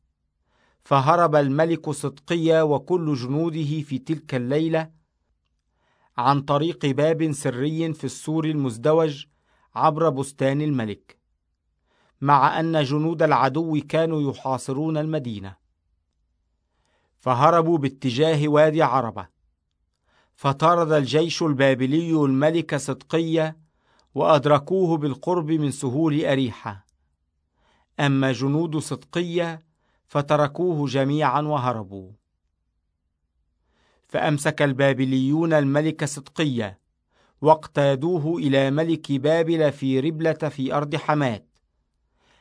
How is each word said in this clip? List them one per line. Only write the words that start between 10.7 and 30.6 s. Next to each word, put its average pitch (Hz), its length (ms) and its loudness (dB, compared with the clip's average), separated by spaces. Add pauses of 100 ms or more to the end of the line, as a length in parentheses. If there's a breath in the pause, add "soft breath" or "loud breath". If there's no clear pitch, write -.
مع 143 380 4
أن 160 240 0
جنود 156 400 0
العدو 147 680 2
كانوا 156 420 -2
يحاصرون 135 680 -4
المدينة. 120 580 -6 (1600)
فهربوا 160 580 4
باتجاه 143 680 0
وادي 156 360 4
عربة، 117 440 -2 (1080)
فطارد 156 560 2
الجيش 151 520 0
البابلي 139 680 2
الملك 156 640 2
صدقيا، 160 840 -4 (560)
وأدركوه 160 840 2
بالقرب 156 540 -2
من 151 200 0
سهول 147 540 -2
أريحة. 120 600 -4 (1120)
أما 139 320 2
جنود 147 460 -2
صدقيا 170 840 -6 (480)
فتركوه 147 800 -2